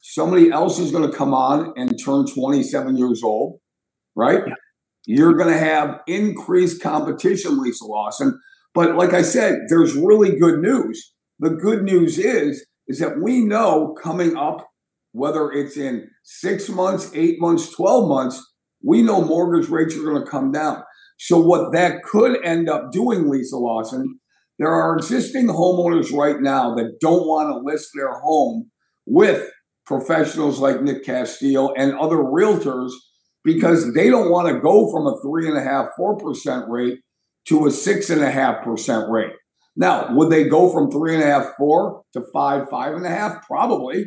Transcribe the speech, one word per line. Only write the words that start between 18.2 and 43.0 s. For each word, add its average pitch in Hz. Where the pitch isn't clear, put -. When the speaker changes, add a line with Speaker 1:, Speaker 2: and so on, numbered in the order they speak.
Speaker 1:
we 196
know 208
mortgage 165
rates 160
are 151
gonna 147
come 135
down. 147
So -
what 170
that 175
could 240
end 165
up 151
doing, 190
Lisa 135
Lawson, 120
there 160
are 160
existing 247
homeowners 170
right 147
now 131
that 113
don't 165
wanna 151
list 151
their 135
home 131
with 180
professionals 151
like 135
Nick 135
Castile 135
and 135
other 156
realtors 135
because 165
they 185
don't 220
wanna 170
go 180
from 156
a 120
three 160
and 156
a 127
half, 135
four 208
percent 135
rate 123
to 151
a 139
six -
and 160
a 135
half 131
percent 110
rate. 110
Now, 156
would 156
they 156
go 180
from 143
three 160
and 156
a 147
half, 135
four 165
to -
five, 143
five 131
and 180